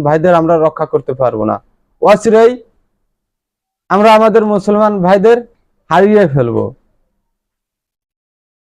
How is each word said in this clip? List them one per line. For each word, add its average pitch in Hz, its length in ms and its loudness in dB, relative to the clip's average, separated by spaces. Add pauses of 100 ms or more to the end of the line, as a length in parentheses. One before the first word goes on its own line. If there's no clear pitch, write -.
ভাইদের 160 320 0
আমরা 165 240 0
রক্ষা 156 280 -4
করতে 143 280 -6
পারবো 117 300 -4
না। 104 120 -4 (460)
অচিরেই 220 500 2 (1400)
আমরা 208 240 2
আমাদের 220 300 2
মুসলমান 208 480 -2 (100)
ভাইদের 202 360 2 (520)
হারিয়ে 202 380 2
ফেলবো। 120 360 -4 (2000)